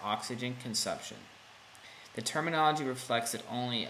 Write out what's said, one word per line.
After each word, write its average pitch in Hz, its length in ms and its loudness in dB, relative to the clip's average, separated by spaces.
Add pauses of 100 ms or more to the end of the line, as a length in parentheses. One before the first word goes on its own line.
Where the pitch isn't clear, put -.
oxygen 117 580 -2
consumption. - 580 -2 (960)
The 113 80 -4
terminology 156 600 4
reflects 127 500 2
that 113 160 -6
only 120 420 0